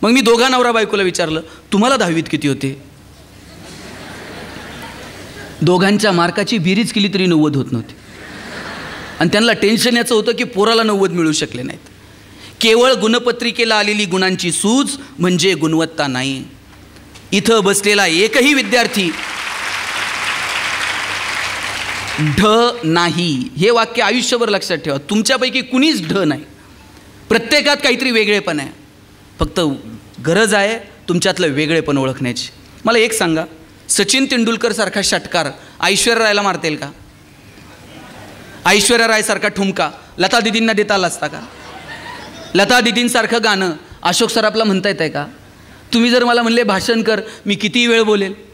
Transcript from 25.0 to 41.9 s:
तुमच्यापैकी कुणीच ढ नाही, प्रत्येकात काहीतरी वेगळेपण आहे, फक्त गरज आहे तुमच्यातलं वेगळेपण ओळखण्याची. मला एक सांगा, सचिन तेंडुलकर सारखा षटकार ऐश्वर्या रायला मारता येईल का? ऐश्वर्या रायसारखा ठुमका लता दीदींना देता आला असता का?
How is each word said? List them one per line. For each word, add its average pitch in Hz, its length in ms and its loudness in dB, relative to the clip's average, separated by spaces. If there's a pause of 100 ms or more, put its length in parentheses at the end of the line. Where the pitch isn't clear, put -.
तुमच्यापैकी 254 500 0
कुणीच 254 480 0
ढ 170 80 -2
नाही, 151 260 0 (840)
प्रत्येकात 277 480 2
काहीतरी 254 340 0
वेगळेपण 208 500 0
आहे, 135 80 -10 (720)
फक्त - 200 -2 (640)
गरज 202 280 2
आहे 208 240 0
तुमच्यातलं 185 680 -2
वेगळेपण 151 520 0
ओळखण्याची. 131 500 -4 (360)
मला 233 140 2
एक 220 140 2
सांगा, 165 320 0 (440)
सचिन 262 420 2
तेंडुलकर 233 420 0
सारखा 202 320 -2
षटकार 180 420 -2 (340)
ऐश्वर्या 220 440 2
रायला 202 180 2
मारता 170 240 -2
येईल 151 120 -2
का? 139 120 -10 (1800)
ऐश्वर्या 220 420 4
रायसारखा 214 400 0
ठुमका 190 420 -2 (280)
लता 190 220 2
दीदींना 226 320 0
देता 208 220 0
आला 185 120 2
असता 160 200 -4
का? 151 140 -10 (1120)